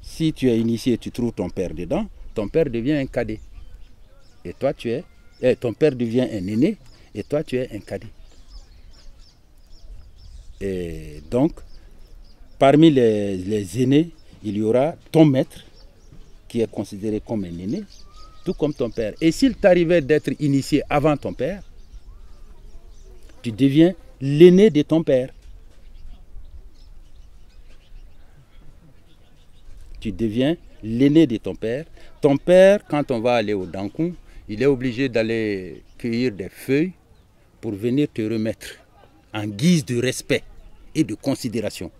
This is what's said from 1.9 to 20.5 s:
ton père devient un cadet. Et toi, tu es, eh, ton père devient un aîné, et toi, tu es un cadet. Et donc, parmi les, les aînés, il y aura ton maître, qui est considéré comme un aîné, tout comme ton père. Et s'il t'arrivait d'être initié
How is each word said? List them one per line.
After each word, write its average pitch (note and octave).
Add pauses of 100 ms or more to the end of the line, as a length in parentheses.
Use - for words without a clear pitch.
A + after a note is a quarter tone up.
ton G#2
père C3+
devient A#2+
un C3+
cadet. G#2+ (1040)
Et F2
toi, C3+
tu -
es, C#3 (360)
eh, B2
ton A#2+
père D3+
devient A#2+
un F#2+
aîné, B2 (380)
et G#2
toi, D3
tu -
es B2
un G2+
cadet. G2+ (2500)
Et E2
donc, C3 (1040)
parmi D3
les, G#2+
les G2+
aînés, D3 (320)
il G#2
y G#2+
aura B2 (180)
ton D#3
maître, C#3 (840)
qui A#2
est G#2+
considéré G#2+
comme G#2
un E2+
aîné, B2 (600)
tout D3
comme D3
ton A#2+
père. A2
Et E3
s'il B3
t'arrivait F3
d'être C#3+ (100)
initié C#3